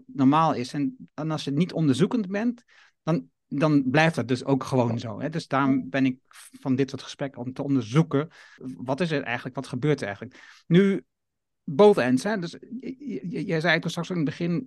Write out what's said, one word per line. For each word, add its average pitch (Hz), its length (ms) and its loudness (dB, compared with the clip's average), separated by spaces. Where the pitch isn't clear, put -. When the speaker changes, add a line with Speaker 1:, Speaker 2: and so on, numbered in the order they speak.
Speaker 1:
normaal 143 480 4
is. 120 200 -6
En, 139 400 -6
en 156 180 -6
als 151 120 -6
je 147 80 -6
niet 165 220 0
onderzoekend 165 540 2
bent, 226 360 -4
dan, 165 240 -2
dan 143 420 2
blijft 156 260 4
dat 113 120 -2
dus 127 180 -2
ook 139 180 0
gewoon 117 360 0
zo, 110 200 -8
hè? 131 100 -6
Dus 160 180 -8
daarom 135 280 2
Speaker 2:
Ja. 127 100 -2
Speaker 1:
ben 135 200 0
ik 127 120 0
van 131 160 0
dit 131 140 0
soort - 120 -10
gesprekken - 400 -10
om 127 120 -8
te 139 100 -6
onderzoeken, 139 680 0
wat 135 240 -6
is 165 100 -2
er 143 120 -2
eigenlijk, 123 320 -8
wat 135 120 -8
gebeurt 143 340 -2
er 113 60 -6
eigenlijk? - 600 -14
Nu, 196 380 4
bovenends, 131 600 6
hè, 214 160 -2
dus 170 120 -8
j-, - 80 -12
j-, 240 240 -8
j-, 170 220 -8
jij 165 140 -2
zei 165 200 2
toen 165 100 -6
straks 165 200 -6
in 185 60 -6
het 160 100 0
begin, 170 420 -2